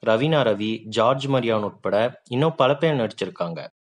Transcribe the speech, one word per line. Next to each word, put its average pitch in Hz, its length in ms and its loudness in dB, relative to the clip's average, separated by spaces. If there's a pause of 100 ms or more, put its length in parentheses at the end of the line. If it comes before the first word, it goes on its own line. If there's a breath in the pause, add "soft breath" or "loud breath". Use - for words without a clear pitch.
ரவீனா 139 360 2
ரவி, 110 420 -2
ஜார்ஜ் 117 440 0
மரியான் 113 360 0
உட்பட 104 640 -2
இன்னும் 151 260 0
பல 135 200 4
பேர் 156 180 0
நடிச்சிருக்காங்க. 90 720 -6 (140)